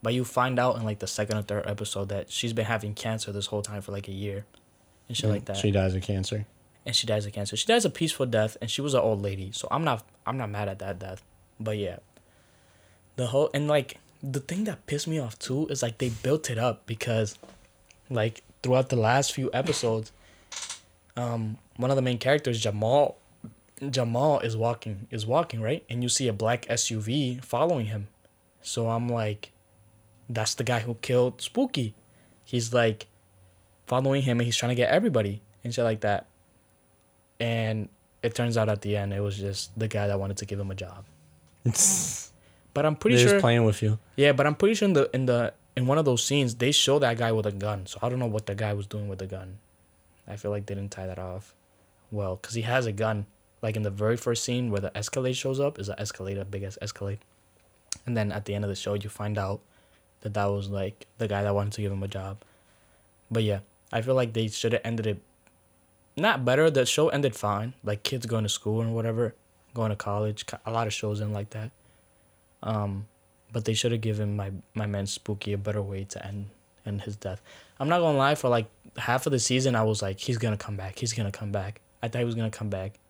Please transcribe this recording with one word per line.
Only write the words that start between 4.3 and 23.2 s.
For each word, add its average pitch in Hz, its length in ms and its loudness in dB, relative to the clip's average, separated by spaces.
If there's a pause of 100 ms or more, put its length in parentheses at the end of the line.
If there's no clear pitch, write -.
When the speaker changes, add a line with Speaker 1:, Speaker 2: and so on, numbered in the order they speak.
Speaker 1:
and 120 80 -8
shit - 100 -2
Speaker 2:
And 107 80 4
Speaker 1:
like 101 120 -4
that. 98 120 -6
Speaker 2:
she 104 140 2
dies 95 240 4
of 95 60 -2
cancer. 104 440 -2 (400)
Speaker 1:
And 113 100 -4
she - 120 2
dies 107 180 0
of 101 80 -8
cancer. 101 220 -4
She - 120 -2
dies 226 180 6
a 165 40 4
peaceful 151 360 0
death, 110 360 2
and 113 100 -6
she - 100 -2
was 139 120 0
an 127 80 6
old 107 200 2
lady, 95 320 -4
so - 180 -8
I'm 156 120 0
not, 123 200 0 (220)
I'm 131 120 -4
not 117 120 -4
mad 104 180 -4
at 98 120 -8
that 95 200 -6
death. 92 220 -12 (380)
But 110 180 -4
yeah, 90 200 -4 (1160)
the 123 120 -4
whole, 139 260 2
and, 147 140 0
like, 147 320 0 (240)
the 139 180 -4
thing 185 240 -4
that 190 220 -6
pissed 147 200 -4
me 160 120 -2
off 117 200 -6
too 139 280 -2
is, 139 160 -4
like, 113 160 -4
they 127 100 0
built 131 400 0
it 113 80 -2
up 117 280 0
because, 110 520 -2 (720)
like, 113 340 0 (200)
throughout 127 260 4
the 123 80 2
last 120 360 4
few 131 200 -2
episodes, 113 580 0 (1040)
um, 113 420 -2 (200)
one 127 120 0
of 139 60 4
the 135 60 4
main 123 160 2
characters, 127 420 2
Jamal, 110 580 4 (720)